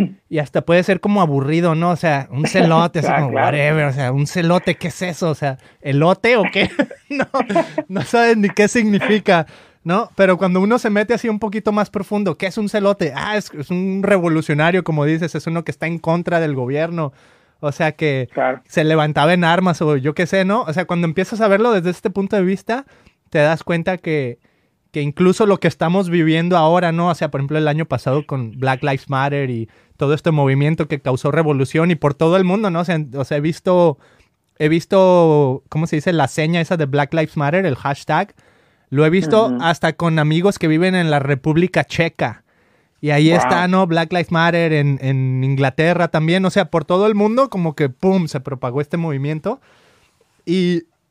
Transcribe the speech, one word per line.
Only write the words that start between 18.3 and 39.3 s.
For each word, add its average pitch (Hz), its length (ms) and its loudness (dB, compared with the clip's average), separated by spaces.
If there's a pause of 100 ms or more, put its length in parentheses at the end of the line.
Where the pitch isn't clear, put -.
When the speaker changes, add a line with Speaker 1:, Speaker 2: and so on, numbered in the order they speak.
Speaker 2:
Claro. 131 340 -2
Speaker 1:
se 170 160 0
levantaba 156 500 2
en 175 120 2
armas 175 360 2
o 151 140 2
yo 139 180 -2
qué 180 140 -2
sé, 190 180 0
¿no? 208 180 0
O 156 100 -6
sea, 180 120 -4
cuando 175 200 -2
empiezas 185 340 -4
a 220 80 2
verlo 214 240 4
desde 180 200 0
este 202 180 -6
punto 196 260 -4
de 196 80 2
vista, 208 420 -4 (440)
te 160 100 0
das 151 240 2
cuenta 170 340 -4
que, 139 400 -4 (540)
que 151 100 -6
incluso 180 440 2
lo 196 160 2
que 175 80 2
estamos 175 400 -2
viviendo 170 480 2
ahora, 170 340 2
¿no? 170 180 0
O 165 60 0
sea, 156 160 -4
por 139 80 -4
ejemplo, 143 180 -4
el 156 120 0
año 156 160 -2
pasado 135 420 -2
con 123 320 -6
Black 131 240 -2
Lives 139 260 -4
Matter 139 400 -2
y 113 200 -6 (260)
todo 147 180 0
este 160 180 0
movimiento 143 580 2
que 143 100 -4
causó 135 320 -2
revolución 151 580 0
y 170 60 2
por 143 180 0
todo 160 220 2
el 190 80 4
mundo, 196 260 0
¿no? 170 120 -2
O 170 40 -4
sea, 165 140 -2 (160)
o 139 80 -4
sea, 147 140 -2
he 147 40 -2
visto, 165 560 2 (640)
he 151 80 2
visto, 165 1000 4
¿cómo 156 180 -2
se - 100 -4
dice? 175 140 -2
La 156 160 2
seña 165 320 -2
esa 170 160 -2
de 156 100 0
Black 143 280 -2
Lives 160 240 -2
Matter, 160 280 0
el 135 100 -2
hashtag. 151 580 -4 (560)
Lo 147 160 2
he 156 40 2
visto 185 380 2